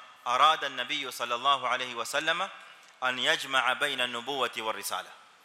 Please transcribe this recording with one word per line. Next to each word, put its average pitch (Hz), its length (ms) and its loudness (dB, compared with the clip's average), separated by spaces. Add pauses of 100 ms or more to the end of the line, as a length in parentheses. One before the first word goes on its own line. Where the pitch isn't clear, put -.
(240)
"Arada 147 420 6
an-nabiyyu 135 460 -4
sallallahu 123 540 0
alayhi 123 280 -2
wa 117 120 -4
sallama 165 440 0 (500)
an 127 180 0
yajma'a 135 560 2
baina 127 300 0
an-nubuwati 120 580 -2
war-risala." 101 480 -4 (340)